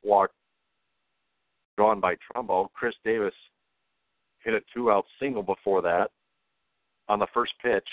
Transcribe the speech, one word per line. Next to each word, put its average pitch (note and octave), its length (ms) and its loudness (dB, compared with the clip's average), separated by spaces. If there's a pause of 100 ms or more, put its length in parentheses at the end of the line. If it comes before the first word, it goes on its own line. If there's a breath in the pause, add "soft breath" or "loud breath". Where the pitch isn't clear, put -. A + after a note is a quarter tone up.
walk G2 280 4 (1500)
drawn G#2 240 4
by G#2+ 140 0
Trumbo. G2 580 -4
Chris A#2+ 220 -6 (100)
Davis A2 300 -2 (1080)
hit A2 100 -2
a G#2 60 -2 (120)
two-out A2 320 2 (140)
single B2+ 240 -6
before F#2+ 400 0
that F2 280 0 (1000)
on G#2 100 0
the G2 160 0
first A#2+ 260 -2
pitch. A2+ 320 -2